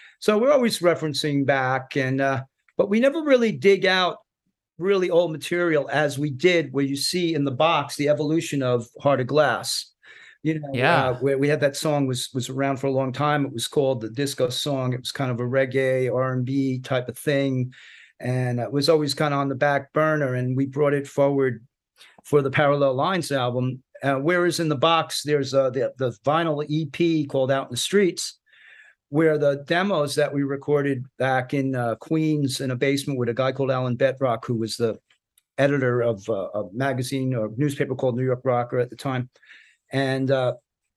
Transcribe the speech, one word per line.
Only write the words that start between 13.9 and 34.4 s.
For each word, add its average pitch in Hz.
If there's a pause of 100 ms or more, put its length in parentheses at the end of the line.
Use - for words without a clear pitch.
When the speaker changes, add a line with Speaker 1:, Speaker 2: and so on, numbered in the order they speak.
Speaker 1:
the 110
disco 131
song. 131
It 127
was -
kind 135
of 120
a 123
reggae 131
R 127
and 127
B 131
type 131
of 117
thing. 135 (480)
And 127
it 110
was 139
always 151
kind 147
of 139
on 139
the 139
back 143
burner, 151
and 127
we 135
brought 143
it 139
forward 139 (600)
for 151
the 135
Parallel 143
Lines 165
album. 127 (180)
Uh, 135
whereas 170
in 165
the 147
box, 160
there's, 139
uh, 135
the, 117
the 127
vinyl 151
E 151
P 160
called 135
Out 135
in -
the 120
Streets, - (680)
where 156
the 143
demos 170
that 143
we 143
recorded 139 (140)
back 131
in, 135
uh, 120
Queens 156
in 135
a 127
basement 139
with 120
a 117
guy 131
called 131
Alan 127
Betrock, 123